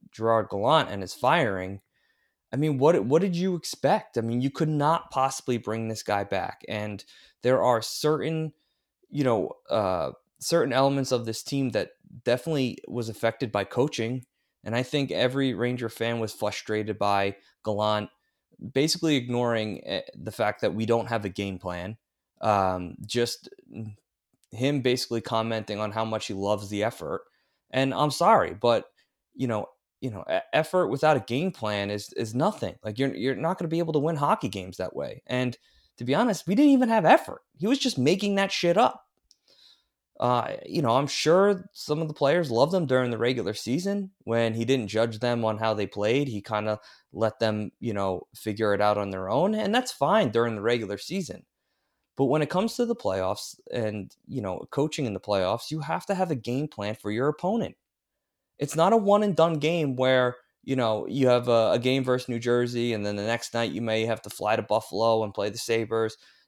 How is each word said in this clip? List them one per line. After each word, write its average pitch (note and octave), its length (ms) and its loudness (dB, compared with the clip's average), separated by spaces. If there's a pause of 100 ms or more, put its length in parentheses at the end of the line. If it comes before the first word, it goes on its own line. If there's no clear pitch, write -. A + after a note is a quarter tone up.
(120)
Gerard A2+ 360 2
Gallant A#2+ 400 2
and G2+ 140 -6
his F#2 100 -10
firing, G2+ 680 0 (720)
I - 20 -2
mean, D3 220 0
what, C#3+ 260 4
what C#3 160 4
did F#3 160 0
you F3+ 180 0
expect? - 640 -2
I A2+ 60 -2
mean, A#2 180 -2
you C3+ 100 0
could D#3 200 -2
not D3+ 400 0
possibly C3 480 -2
bring A2 300 -6
this A2 140 -8
guy G2+ 220 0
back. F#2 460 -6
And G#2 340 -6 (380)
there B2 200 4
are A2+ 200 4
certain, D#3 720 -2 (560)
you C#3+ 140 -2
know, A2+ 280 2 (160)
uh, F#2 440 0 (300)
certain D#3 300 0
elements C3+ 400 2
of A#2 140 0
this A2 160 -6
team C#3 260 -2
that G#2+ 220 -2 (340)
definitely C3 540 0 (100)
was A2+ 220 -6
affected A2+ 420 -2
by G2+ 100 0
coaching. B2 600 -2 (400)
And A2 100 -6
I B2 80 0
think C#3 280 -2
every B2+ 420 2
Ranger A#2+ 380 -2
fan A#2 280 -2
was A2 140 -4
frustrated G#2+ 640 -4
by G2+ 380 2 (260)
Gallant G#2+ 460 0 (640)
basically D#3 440 2
ignoring, A#2+ 720 -2
eh, F#2 140 -4 (140)
the D#2 180 -10
fact G#2+ 300 -2
that F2+ 120 0
we A2 120 -2
don't A#2 220 2
have A2 180 -2
a - 20 -2
game F#2+ 300 -6
plan. F2+ 400 -8 (420)
Um, F#2 640 2
just - 460 -4 (1000)
him C3+ 300 0
basically B2 400 0
commenting A2 580 -2
on G#2 140 -4
how A2 140 -2
much A2 200 -4
he G#2+ 60 -8
loves G2+ 380 -2
the G#2 140 0
effort. F#2 360 -6 (500)
And C3+ 220 0
I'm C#3 180 0
sorry, C#3 440 4
but, A#2 320 2 (480)
you B2+ 120 -4
know, A2 200 -2 (340)
you C3 80 -4
know, G#2 180 -10
e-, F#2 120 0 (160)
effort D#3+ 340 2
without C#3+ 300 2
a - 20 -4
game C#3 320 -2
plan G#2 380 -2
is, G#2 240 -6
is A2 200 -4
nothing. C3+ 480 -2
Like, G#2+ 160 -8
you're, C3+ 160 0
you're B2+ 200 -2
not D#3+ 240 -2
gonna E3+ 100 -4
be E3 120 -2
able E3 120 -4
to D#3 60 2
win D#3 180 0
hockey D3 320 0
games G2 300 -10
that - 180 -6
way. C2+ 300 -8
And B2+ 280 -2 (440)
to B2 80 -8
be C3 80 2
honest, G#3+ 320 0
we F#3 80 0
didn't C#4+ 180 6
even B3+ 160 6
have A3 160 4
effort. - 380 4 (160)
He E3+ 80 -2
was C4 120 2
just - 200 -2
making G3 380 2
that G3 140 2
shit F3 280 2
up. - 260 2 (1120)
Uh, A#2+ 380 2 (100)
you - 160 -2
know, A#2 140 4
I'm C#3+ 100 2
sure F#3 640 4
some D3+ 300 -4
of D#3+ 60 -4
the D3+ 40 -8
players D3+ 380 2
loved C3+ 240 4
him F3+ 100 2
during B2+ 260 2
the A#2 60 -2
regular A2+ 380 0
season F#3+ 560 -4 (140)
when A#2 280 0
he A2+ 140 -2
didn't B2 220 0
judge A2 300 -2
them A#2 280 0
on G#2+ 100 0
how A2 160 0
they G#2 140 -2
played. A#2 420 0
He G#2 140 -6
kinda G#2+ 360 -2 (320)
let G#2 280 -2
them, G#2+ 420 0
you A2+ 140 -4
know, F#2+ 320 -2 (100)
figure G#2+ 380 -2
it G2 80 0
out G#2 160 4
on G2+ 100 -2
their F#2+ 220 -6
own. E3+ 240 0
And G#3+ 200 -2
that's B3+ 180 0
fine E3+ 360 2
during A2+ 280 2
the G#2 40 -6
regular G#2+ 380 0
season. - 480 -8 (720)
But C#3 80 4
when D3+ 160 2
it C#3+ 80 -4
comes G3+ 240 -2
to B3 100 0
the A#3 100 -2
playoffs F#2+ 640 -4 (140)
and, G#2+ 420 -6 (120)
you B2+ 160 -8
know, F#2 280 -6
coaching D3 360 -2
in G#2+ 80 -2
the F#2+ 60 -6
playoffs, G2+ 500 0
you D#3 100 -6
have D#3+ 240 -6
to G3+ 100 -2
have F#3 160 0
a D#3 40 0
game B2+ 340 -4
plan G#2+ 280 -6
for G#2 140 -6
your A#2+ 180 0
opponent. G3 480 -2 (800)
It's C#3+ 180 -4
not E3+ 160 4
a A3+ 60 6
one G#3 240 4
and G#3 120 2
done E3 200 4
game D3+ 420 0
where, B2+ 400 4 (260)
you C3 140 -2
know, A2 320 0
you B2+ 200 2
have B2 200 4
a, A2+ 240 6
a A#2 60 4
game B2+ 260 2
versus B2+ 240 0
New A#2+ 100 -2
Jersey A#2+ 540 0
and G#2 140 -2
then G#2 100 -2
the G2+ 80 -4
next A2+ 300 -4
night A#2 180 -2
you F2 80 -6
may A2 240 0
have A2+ 160 -2
to - 80 -16
fly G#2+ 260 -2
to A2 60 2
Buffalo A2 640 0
and G#2+ 80 -6
play G#2 160 -2
the G#2 80 -8
Sabres. A2+ 640 -2 (300)